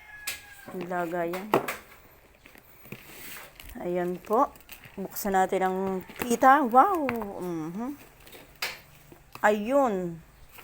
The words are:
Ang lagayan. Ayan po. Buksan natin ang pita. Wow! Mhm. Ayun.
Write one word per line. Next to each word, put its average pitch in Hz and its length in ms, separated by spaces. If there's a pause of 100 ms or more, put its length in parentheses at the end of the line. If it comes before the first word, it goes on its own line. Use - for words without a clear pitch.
(760)
Ang 180 160
lagayan. 175 560 (2250)
Ayan 180 400
po. 233 320 (480)
Buksan 190 400
natin 185 240
ang 185 160 (400)
pita. 262 480
Wow! 294 400 (320)
Mhm. 175 560 (1400)
Ayun. 214 800 (460)